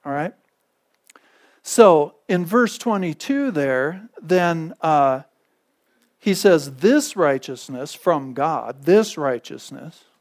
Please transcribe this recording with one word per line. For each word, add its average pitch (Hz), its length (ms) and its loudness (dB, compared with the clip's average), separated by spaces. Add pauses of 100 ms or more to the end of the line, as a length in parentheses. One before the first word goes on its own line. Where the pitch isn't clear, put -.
All 143 80 -8
right? 151 220 -6 (1300)
So, 175 520 4 (140)
in 180 180 0
verse 226 320 0
twenty-two 226 720 -4
there, 147 580 -4 (140)
then, 170 580 -2
uh, 139 420 2 (960)
he 196 160 0
says, 151 420 2
"This 240 400 2
righteousness 139 760 -4
from 139 400 -2
God, 135 500 -6
this 208 320 2
righteousness 135 880 -10 (160)